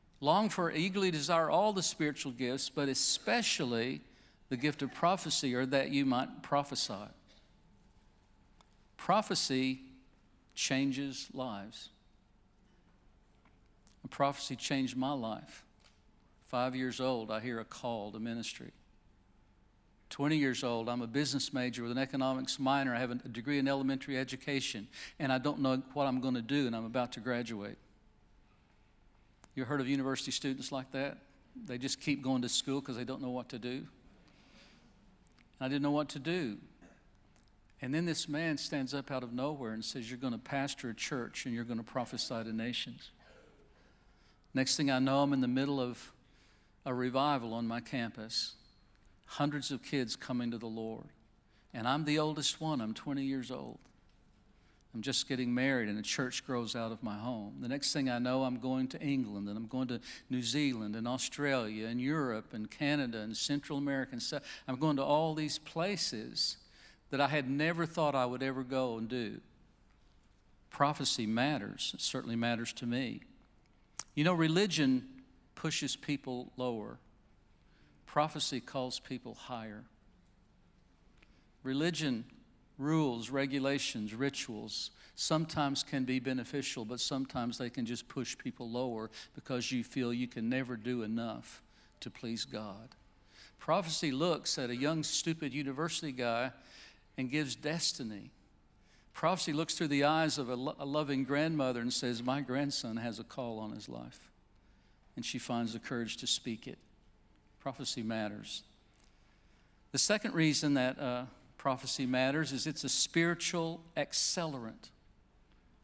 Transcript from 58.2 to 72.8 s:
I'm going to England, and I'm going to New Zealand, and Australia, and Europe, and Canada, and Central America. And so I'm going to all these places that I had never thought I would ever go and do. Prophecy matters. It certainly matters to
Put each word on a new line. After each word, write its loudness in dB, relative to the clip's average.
I'm 0
going 0
to -8
England, 0
and -4
I'm -6
going -2
to -2
New 0
Zealand, 0
and -2
Australia, 0
and -2
Europe, 0
and -6
Canada, 0
and -4
Central 0
America. 0
And -6
so -4
I'm -2
going 4
to 2
all 4
these -2
places -2
that 2
I 6
had 2
never 2
thought 2
I 4
would -2
ever 0
go 0
and -2
do. -2
Prophecy 2
matters. 0
It -10
certainly -2
matters 0
to -6